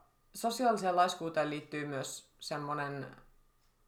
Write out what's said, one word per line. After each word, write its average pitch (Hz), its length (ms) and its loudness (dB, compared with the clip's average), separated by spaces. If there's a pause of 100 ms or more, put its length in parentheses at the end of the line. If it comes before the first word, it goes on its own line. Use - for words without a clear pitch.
(340)
sosiaaliseen 226 640 2
laiskuuteen 165 540 2
liittyy 147 380 -4
myös 135 520 -8
semmonen 147 760 -6 (720)